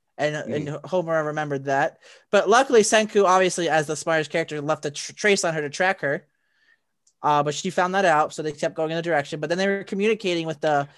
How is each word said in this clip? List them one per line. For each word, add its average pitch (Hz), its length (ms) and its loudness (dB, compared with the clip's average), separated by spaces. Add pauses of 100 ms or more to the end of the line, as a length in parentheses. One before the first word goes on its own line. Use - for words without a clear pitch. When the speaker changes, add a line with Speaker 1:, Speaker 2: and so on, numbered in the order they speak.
(180)
Speaker 1:
and, 151 180 -2
Speaker 2:
Mm-hmm. - 180 -8
Speaker 1:
and 151 140 -6 (160)
Homura 165 420 -2
remembered 151 400 -4
that. 139 340 -2 (320)
But 185 180 4
luckily, 247 320 6
Senku, 214 440 4
obviously, 185 440 2
as 151 180 2
the 156 100 -4
smartest 156 340 -2
character, 160 300 -4
left 151 240 -2
a 147 60 -4
tr-, - 220 -12
trace 202 300 2
on 170 100 0
her 160 80 -4
to 147 80 -4
track 185 320 0
her. 147 240 -4 (960)
Uh, 147 220 2
but 147 100 -2
she 185 160 -6
found 180 260 0
that 196 100 2
out, 151 280 4
so - 80 -10
they 151 120 -6
kept 147 220 -4
going 160 160 -4
in 165 40 -4
the 165 60 -4
direction. 156 380 -2
But 156 100 -6
then 170 80 -2
they 190 100 0
were 196 160 -2
communicating 196 640 -2
with 156 140 -8
the 143 260 0 (100)